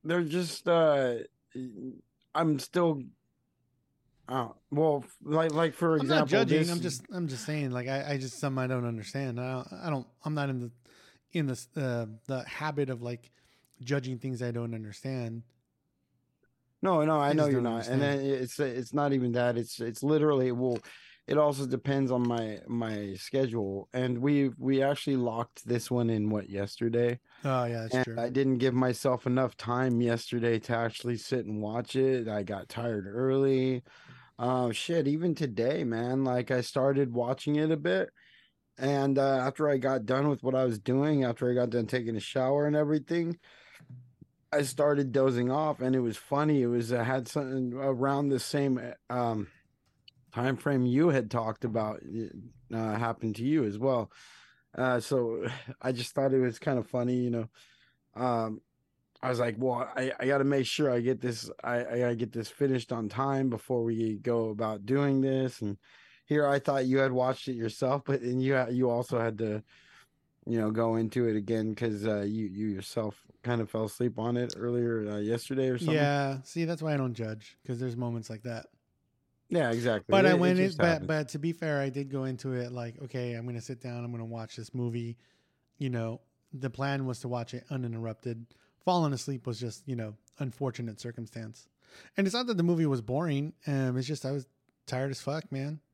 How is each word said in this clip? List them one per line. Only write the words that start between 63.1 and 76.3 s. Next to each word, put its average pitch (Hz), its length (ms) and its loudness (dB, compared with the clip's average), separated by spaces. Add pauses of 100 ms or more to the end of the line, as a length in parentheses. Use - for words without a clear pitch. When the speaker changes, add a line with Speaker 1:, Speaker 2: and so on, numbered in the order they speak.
Speaker 1:
before 117 340 -2
we 113 360 0
go 117 320 0
about 107 340 -4
doing 135 360 2
this." 131 400 0
And 104 160 -4 (500)
here 147 200 4
I 139 120 4
thought 135 280 0
you 131 120 4
had 131 140 4
watched 127 360 0
it 127 60 -4
yourself, 127 500 -2
but 139 180 0
then 123 180 0
you 135 140 2
ha-, 127 140 2
you 123 220 2
also 120 280 0
had 113 200 0
to, 107 240 -2 (840)
you 117 120 0
know, 107 120 2
go 113 260 2
into 113 300 0
it 110 100 2
again 107 380 0
'cause, 107 320 -2
uh, 104 160 0
you, 107 240 -2
you 101 220 -4
yourself 101 560 -6 (180)
kind 120 180 0
of 104 100 -4
fell 110 140 -2
asleep 120 340 -4
on 120 180 0
it 120 180 -2
earlier, 117 540 -2
uh, 104 100 -4
yesterday 117 500 -2
or 123 100 0
something. 151 300 2
Speaker 2:
Yeah. 139 340 -2